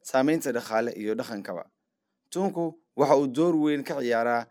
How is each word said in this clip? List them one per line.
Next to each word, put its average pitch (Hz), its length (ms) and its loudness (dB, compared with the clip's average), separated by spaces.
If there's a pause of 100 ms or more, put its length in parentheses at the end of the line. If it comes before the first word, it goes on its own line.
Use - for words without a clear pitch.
saamaynta 143 500 0
dhaqaale 117 420 -2
iyo 107 200 -4
dhaqankaba. 104 500 -8 (680)
Tunku 180 480 -4 (180)
waxa 139 220 6
uu 147 80 2
door 160 300 2
weyn 151 260 0
ka 143 160 -6
ciyaaraa 117 520 0